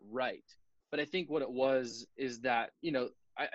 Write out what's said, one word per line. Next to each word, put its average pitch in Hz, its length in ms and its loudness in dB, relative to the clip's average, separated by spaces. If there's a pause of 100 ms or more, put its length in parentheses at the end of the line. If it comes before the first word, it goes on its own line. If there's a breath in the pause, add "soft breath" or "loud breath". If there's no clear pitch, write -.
right, 117 360 -4 (440)
but 147 120 0
I 151 40 0
think 156 240 -2
what 151 120 2
it 127 100 -2
was 127 560 2 (100)
is 123 240 -4
that, 117 300 2 (100)
you 165 100 -2
know, 127 180 0 (280)
I, 143 180 -2